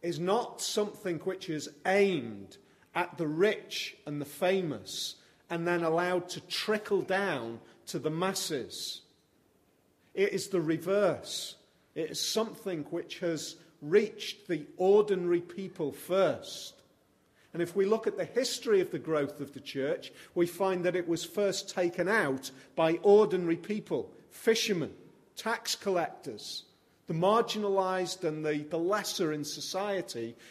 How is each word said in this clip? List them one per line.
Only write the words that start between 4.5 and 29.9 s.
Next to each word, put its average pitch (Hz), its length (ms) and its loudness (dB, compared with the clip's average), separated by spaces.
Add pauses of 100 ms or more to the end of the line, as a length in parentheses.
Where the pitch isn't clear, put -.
and 170 180 -4
then 175 160 2
allowed 175 460 2
to - 140 -10
trickle 208 580 -2
down 143 580 -2 (280)
to - 120 -6
the 143 120 -2
masses? 165 920 -4 (1160)
It 196 160 4
is 190 160 -4
the 180 120 0
reverse. 165 920 0 (400)
It 160 160 -4
is 160 100 -6
something 190 680 -4
which - 300 -8
has 165 360 -2 (260)
reached - 680 2
the 151 180 -2 (120)
ordinary 185 640 4
people 175 500 -6
first. - 800 0 (800)
And 170 100 -2
if 165 140 -4
we 196 80 4
look 220 220 2
at 202 100 0
the 180 80 -2
history 233 560 2
of 175 100 0
the 160 80 -4
growth 147 420 -2
of 143 120 -10
the 120 80 -14
church, - 520 -4 (220)
we 175 120 4
find 185 380 0
that 175 120 2
it 170 100 -2
was 165 180 -2
first 196 440 -2
taken 175 400 0
out 156 420 2 (240)
by 165 280 4
ordinary 185 540 6
people, 165 540 -4 (200)
fishermen, 196 640 0 (440)
tax - 380 -4
collectors, - 920 -4 (420)
the 170 80 -4
marginalized 190 1080 2
and 156 200 -2
the, 151 140 0 (120)
the 170 80 -2
lesser 185 540 0
in 151 120 -4
society 165 920 -6 (160)